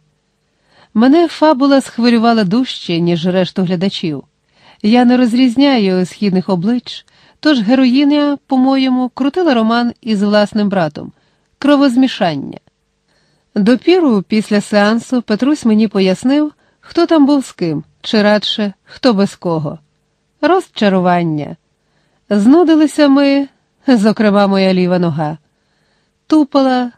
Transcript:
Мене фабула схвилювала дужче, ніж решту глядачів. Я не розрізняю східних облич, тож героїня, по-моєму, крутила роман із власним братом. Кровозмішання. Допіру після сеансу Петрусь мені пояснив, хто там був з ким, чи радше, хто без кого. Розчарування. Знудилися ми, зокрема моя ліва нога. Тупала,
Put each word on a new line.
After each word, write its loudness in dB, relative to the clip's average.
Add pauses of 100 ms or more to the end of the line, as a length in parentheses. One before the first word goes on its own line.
(960)
Мене 4
фабула 0
схвилювала 0
дужче, -4
ніж -2
решту -2
глядачів. -6 (580)
Я 4
не 4
розрізняю 2
східних -2
облич, -4 (340)
тож 0
героїня, 0
по-моєму, 0
крутила 0
роман 0
із -2
власним 0
братом. -4 (460)
Кровозмішання. 0 (960)
Допіру 2
після -2
сеансу -2
Петрусь -2
мені 2
пояснив, 0 (280)
хто -2
там 4
був 0
з -18
ким, -6 (160)
чи -2
радше, -2 (120)
хто -2
без -2
кого. -6 (600)
Розчарування. -2 (720)
Знудилися 2
ми, 0 (380)
зокрема 2
моя 0
ліва 0
нога. -4 (880)
Тупала, 0